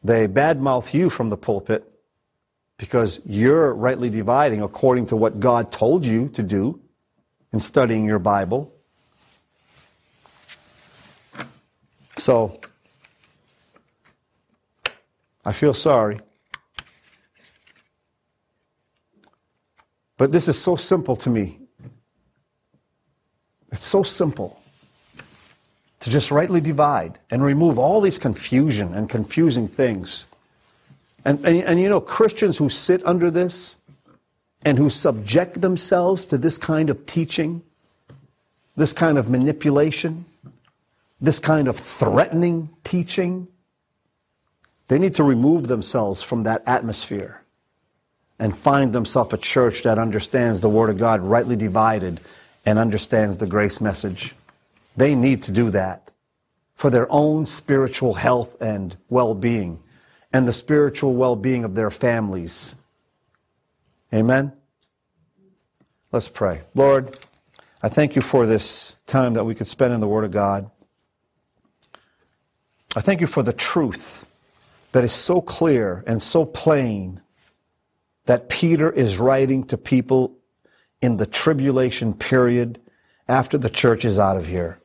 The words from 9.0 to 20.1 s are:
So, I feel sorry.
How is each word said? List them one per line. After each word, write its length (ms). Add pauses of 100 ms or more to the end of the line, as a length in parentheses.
So, 440 (2750)
I 60
feel 220
sorry. 460 (4000)